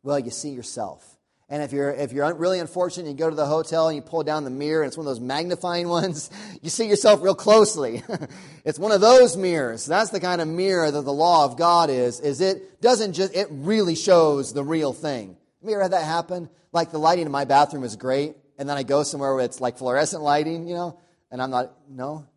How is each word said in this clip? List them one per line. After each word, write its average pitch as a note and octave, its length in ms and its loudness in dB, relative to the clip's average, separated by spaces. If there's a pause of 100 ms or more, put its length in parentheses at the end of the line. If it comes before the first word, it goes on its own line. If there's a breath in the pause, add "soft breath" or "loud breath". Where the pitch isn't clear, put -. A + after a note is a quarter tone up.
Well, C#3+ 160 -2
you A#2 100 -10
see D3 200 -10
yourself. A2+ 600 -12 (360)
And D3 160 -8
if C#3 100 -8
you're, C#3+ 180 -2
if C3+ 220 -6
you're C#3+ 120 -2
un-, D#3+ 140 -2
really F3+ 200 0
unfortunate, F3+ 500 -6
you C#3+ 60 -10
go D#3+ 140 -2
to D#3 80 -4
the D3+ 80 0
hotel D#3+ 440 0
and D#3 80 -2
you C#3 60 -10
pull E3 200 -6
down D3+ 220 -4
the C3 60 -8
mirror, D3 320 -2
and C#3 60 -2
it's - 80 -10
one D#3 100 -8
of C#3 40 -4
those A#2 100 -6
magnifying F3 680 -4
<laughs> E3+ 120 0
ones, D#3 300 -6 (320 loud breath)
you E3 80 -10
see A3+ 180 -2
yourself G#3 340 6
real F#3+ 120 2
closely. F3+ 760 4
<laughs> A3+ 40 -8 (520 loud breath)
It's D3+ 140 -4
one G#3+ 140 0
of G3 100 4
those B3 340 8
mirrors. D3+ 480 -2
That's F#3+ 240 0
the F#3+ 120 -6
kind F3+ 200 -2
of D#3 80 -2
mirror F3 420 0
that C#3+ 120 -4
the C#3 100 -4
law D#3+ 320 4
of B2 140 -2
God E3+ 320 4
is, B2 300 0
is C#3+ 200 -4
it - 400 -4
doesn't A3+ 320 2
just, F#3 240 -4
it G3 140 -2
really E3+ 440 0
shows D3+ 600 4
the C#3+ 100 -4
real D3+ 300 -2
thing. A2+ 420 -8 (240)
Have G3+ 80 -12
you G#3+ 60 -2
ever G3+ 80 0
had F#3 100 0
that E3 140 0
happen? E3+ 420 -4 (240 soft breath)
Like, E3 180 0
the D#3 80 -6
lighting E3 280 2
in D3+ 40 -6
my C#3 140 -2
bathroom C#3 400 2
is A2 120 -10
great, C#3 400 -4 (200)
and C#3 100 -8
then C#3+ 120 -4
I C#3 40 -4
go C#3 200 2
somewhere C#3 320 -2
where B2+ 100 0
it's, A#2+ 160 -8
like, B2 160 -4
fluorescent C#3 460 -2
lighting, D3+ 440 0
you F3 80 -8
know, E3+ 240 -8 (320 soft breath)
and B2+ 120 -8
I'm C3 80 -6
not, B2+ 240 -4 (160)
no? C#3 360 -12 (100)